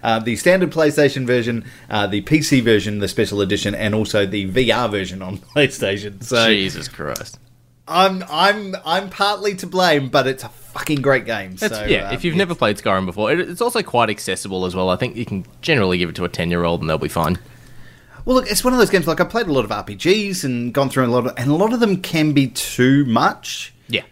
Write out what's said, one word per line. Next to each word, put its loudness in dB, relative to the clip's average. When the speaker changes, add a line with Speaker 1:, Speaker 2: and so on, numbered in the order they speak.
Speaker 1:
Uh, 2
the -2
standard 2
PlayStation 2
version, 0
uh, 0
the -2
P 2
C 2
version, 4
the -2
special -2
edition, 0
and -2
also 0
the -4
V 2
R 2
version -4
on -10
<laughs> -14
PlayStation. -6
So 0
Speaker 2:
Jesus 0
Christ. -10
Speaker 1:
I'm, 2
I'm, 0
I'm -2
partly -2
to -12
blame, 2
but 2
it's -4
a -14
fucking -6
great 2
game. -6
Speaker 2:
That's, -2
Speaker 1:
So, -6
Speaker 2:
yeah, -2
Speaker 1:
um, -6
Speaker 2:
if -10
you've -2
Speaker 1:
yeah. 2
Speaker 2:
never 0
played 0
Skyrim 0
before, -2
it, 2
it's -6
also 0
quite 2
accessible -4
as -4
well. 2
I 4
think -4
you -6
can -6
generally 2
give 0
it -10
to -4
a -2
ten-year-old 0
and -2
they'll 2
be -2
fine. 0
Speaker 1:
Well, 4
look, 0
it's -2
one 4
of 2
those 6
games, 2
like, 0
I've 2
played -2
a -2
lot 4
of -6
R -4
P -10
Gs 0
and -4
gone 2
through 2
a 0
lot 2
of, -6
and 0
a 4
lot 2
of 0
them 2
can 0
be 2
too 2
much. -2
Speaker 2:
Yeah. -2